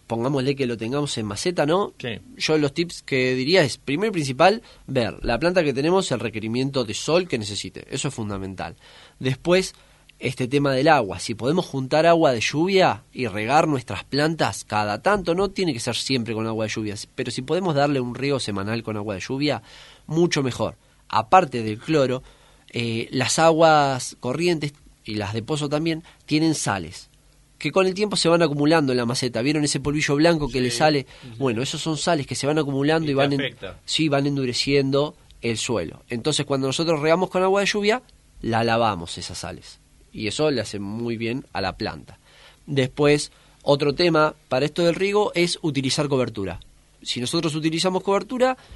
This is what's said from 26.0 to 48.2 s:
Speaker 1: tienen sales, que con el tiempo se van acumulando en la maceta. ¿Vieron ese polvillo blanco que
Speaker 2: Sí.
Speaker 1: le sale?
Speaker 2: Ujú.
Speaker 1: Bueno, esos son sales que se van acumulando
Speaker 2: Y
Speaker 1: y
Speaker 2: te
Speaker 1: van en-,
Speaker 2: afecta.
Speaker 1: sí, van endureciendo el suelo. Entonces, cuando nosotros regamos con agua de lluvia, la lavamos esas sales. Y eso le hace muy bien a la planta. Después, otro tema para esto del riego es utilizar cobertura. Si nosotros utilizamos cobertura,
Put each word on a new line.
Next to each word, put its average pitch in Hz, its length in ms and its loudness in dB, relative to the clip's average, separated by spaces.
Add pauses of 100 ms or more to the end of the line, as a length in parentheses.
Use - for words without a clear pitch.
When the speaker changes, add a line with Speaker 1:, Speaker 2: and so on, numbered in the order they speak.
Speaker 1:
tienen 156 280 2
sales, 95 540 -6 (480)
que 151 140 -4
con 190 160 4
el 190 80 0
tiempo 202 200 -2
se 165 140 2
van 170 140 6
acumulando 147 500 2
en 127 40 2
la 120 100 0
maceta. 120 340 -2
¿Vieron 147 220 0
ese 143 160 -2
polvillo 147 360 0
blanco 151 320 4
que 135 120 -4
Speaker 2:
Sí. 127 40 2
Speaker 1:
le 123 80 0
sale? 143 340 2 (220)
Speaker 2:
Ujú. 113 100 -16
Speaker 1:
Bueno, 120 260 0
esos 147 180 -6
son 160 160 -2
sales 160 300 0
que 127 80 -6
se - 120 -4
van 151 120 2
acumulando 147 480 0
Speaker 2:
Y - 20 -2
Speaker 1:
y 143 40 0
Speaker 2:
te - 20 2
Speaker 1:
van 143 180 4
en-, 139 80 0
Speaker 2:
afecta. 107 440 -8
Speaker 1:
sí, 156 220 0
van 139 200 2
endureciendo 139 880 0 (260)
el 117 160 -2
suelo. 90 520 -4
Entonces, 143 360 -2
cuando 135 220 0
nosotros 156 340 0
regamos 170 300 2
con 185 120 0
agua 190 180 2
de 190 60 0
lluvia, 214 360 0 (380)
la 113 220 0
lavamos 113 540 0
esas - 220 -12
sales. - 400 -14 (340)
Y 107 140 -6
eso 151 240 0
le 123 80 0
hace 104 200 -6
muy 113 380 -6
bien 113 360 -4
a 98 80 -6
la 92 160 -4
planta. 80 400 -8 (480)
Después, 147 640 2 (320)
otro 143 320 2
tema 156 380 2 (160)
para 131 160 2
esto 160 180 -2
del 170 120 4
riego 202 400 2
es 175 260 0
utilizar 139 480 0
cobertura. 120 500 -2 (420)
Si - 200 -6
nosotros 160 340 -2
utilizamos 165 480 0
cobertura, 240 540 0 (180)